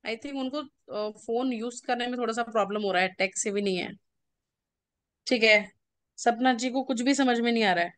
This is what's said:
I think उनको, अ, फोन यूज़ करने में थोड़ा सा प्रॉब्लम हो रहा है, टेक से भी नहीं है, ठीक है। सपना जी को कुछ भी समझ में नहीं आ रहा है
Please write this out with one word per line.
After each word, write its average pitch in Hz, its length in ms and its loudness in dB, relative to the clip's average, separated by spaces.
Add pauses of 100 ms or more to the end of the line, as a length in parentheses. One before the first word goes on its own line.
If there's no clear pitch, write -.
I 220 200 -6
think 277 160 -8
उनको, 262 200 -4
अ, 214 580 -8
फोन 247 360 -2
यूज़ 240 340 -8
करने 240 200 -2
में 247 120 -4
थोड़ा 226 140 -2
सा 233 100 -2
प्रॉब्लम 214 400 -2
हो 196 80 0
रहा 180 100 2
है, 185 160 2
टेक 190 200 -2
से - 140 -4
भी 202 100 -2
नहीं 190 160 0
है, - 140 -6 (1400)
ठीक 233 160 2
है। 214 120 8 (640)
सपना 247 360 2
जी 254 140 -4
को 254 140 -2
कुछ 262 180 -2
भी 262 140 4
समझ 247 240 4
में 233 120 2
नहीं 226 120 2
आ 190 100 4
रहा 175 120 2
है - 120 -10